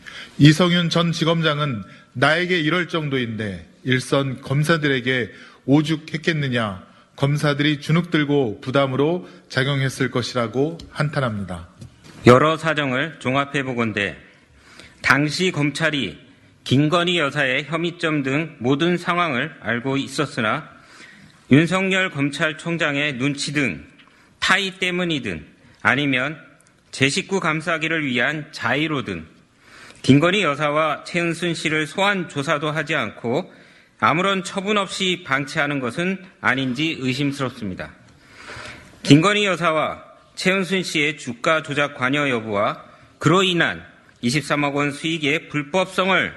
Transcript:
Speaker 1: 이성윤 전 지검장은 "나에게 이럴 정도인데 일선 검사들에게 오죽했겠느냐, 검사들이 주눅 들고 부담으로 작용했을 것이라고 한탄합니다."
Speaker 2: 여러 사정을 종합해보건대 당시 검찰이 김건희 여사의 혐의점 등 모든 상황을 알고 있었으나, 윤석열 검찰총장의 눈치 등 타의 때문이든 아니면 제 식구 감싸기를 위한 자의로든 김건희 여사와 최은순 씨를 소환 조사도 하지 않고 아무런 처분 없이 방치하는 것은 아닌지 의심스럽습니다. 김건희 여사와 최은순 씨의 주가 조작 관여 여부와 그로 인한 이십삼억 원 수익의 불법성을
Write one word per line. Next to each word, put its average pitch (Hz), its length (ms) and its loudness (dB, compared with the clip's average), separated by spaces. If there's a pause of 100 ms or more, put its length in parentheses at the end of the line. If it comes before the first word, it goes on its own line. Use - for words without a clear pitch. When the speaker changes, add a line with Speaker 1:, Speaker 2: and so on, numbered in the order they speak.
(380)
Speaker 1:
이성윤 170 520 6
전 170 200 2
지검장은 151 720 0 (300)
"나에게 170 480 2
이럴 160 260 0
정도인데 117 840 -4 (140)
일선 131 600 0
검사들에게 135 920 0 (320)
오죽했겠느냐, 143 1200 0 (300)
검사들이 147 680 0
주눅 170 300 0
들고 143 500 2
부담으로 139 680 0 (200)
작용했을 135 600 0
것이라고 127 680 -2 (120)
한탄합니다." 107 800 -4 (580)
Speaker 2:
여러 139 300 8
사정을 147 640 -2
종합해보건대 123 960 -2 (840)
당시 147 480 2
검찰이 143 680 -2 (440)
김건희 170 560 2
여사의 139 460 0
혐의점 160 580 -2
등 143 360 -2
모든 143 380 2
상황을 170 640 -2
알고 120 360 -2
있었으나, 135 720 -2 (840)
윤석열 185 600 4
검찰총장의 147 1080 -2
눈치 143 340 -4
등 113 320 -2 (540)
타의 190 400 0
때문이든 160 680 -2 (340)
아니면 135 580 0 (520)
제 135 180 2
식구 185 320 -2
감싸기를 160 680 -2
위한 135 460 -2
자의로든 120 720 -2 (760)
김건희 170 400 4
여사와 147 600 0
최은순 170 500 -2
씨를 156 320 -2
소환 190 420 -2
조사도 151 420 -2
하지 151 240 -4
않고 123 580 -4 (460)
아무런 180 460 2
처분 202 340 -2
없이 185 460 -2
방치하는 143 560 -2
것은 175 440 -4 (160)
아닌지 131 600 -2
의심스럽습니다. 127 920 -4 (1080)
김건희 196 420 6
여사와 156 600 0 (300)
최은순 185 480 0
씨의 151 360 -2
주가 156 440 -2
조작 143 320 -2
관여 139 360 0
여부와 113 520 -2 (360)
그로 180 260 4
인한 147 400 0 (380)
이십삼억 143 520 0
원 143 160 0
수익의 160 600 -2
불법성을 175 880 0